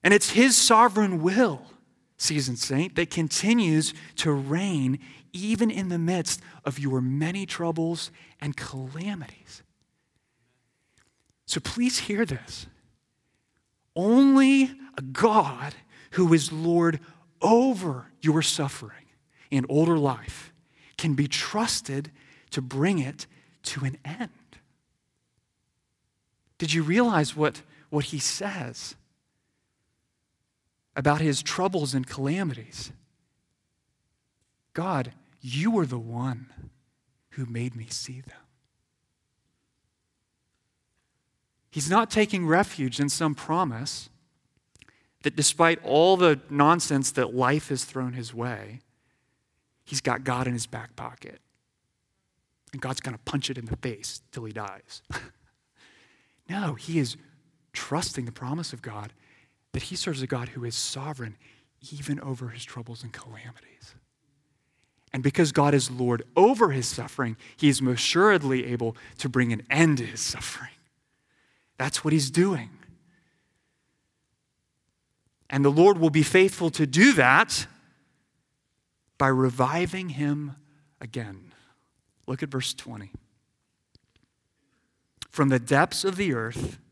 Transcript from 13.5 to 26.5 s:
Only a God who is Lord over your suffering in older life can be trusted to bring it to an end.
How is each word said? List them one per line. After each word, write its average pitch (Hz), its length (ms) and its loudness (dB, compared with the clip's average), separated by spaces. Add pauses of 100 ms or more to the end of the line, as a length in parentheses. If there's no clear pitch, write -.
Only 269 760 6 (260)
a 139 60 -10
God 143 720 2 (380)
who 175 220 4
is 147 180 2
Lord 165 480 2 (400)
over 202 680 2 (100)
your 156 220 2
suffering - 640 -4 (440)
in 131 180 0
older 160 300 4
life 127 540 -4 (440)
can 156 180 0
be 143 140 0
trusted 147 840 -4 (400)
to 139 120 -4
bring 139 360 0
it 139 280 -6 (380)
to 135 200 -6
an 131 200 -4
end. 214 260 -10 (2250)